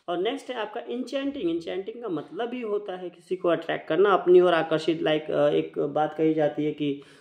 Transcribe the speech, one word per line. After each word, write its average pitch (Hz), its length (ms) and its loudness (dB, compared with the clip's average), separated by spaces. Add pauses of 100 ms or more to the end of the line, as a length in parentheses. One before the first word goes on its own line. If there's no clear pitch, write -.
और 175 100 -2
नेक्स्ट 254 320 -4
है 247 60 -10
आपका 220 300 -6
enchanting, 269 580 -6
enchanting 185 560 -6
का 233 80 -8
मतलब 180 460 -6
ही 254 60 -8
होता 208 360 -6
है 180 140 -10
किसी - 260 -8
को 180 120 -2
अट्रैक्ट 160 400 -2
करना, 190 240 4
अपनी 180 280 8
ओर 175 140 6
आकर्षित, 160 480 0
लाइक, 156 280 0
अ, 147 180 4
एक 160 300 0
बात 151 400 0
कही 160 160 4
जाती 147 300 0
है 151 80 0
कि 143 300 -4 (180)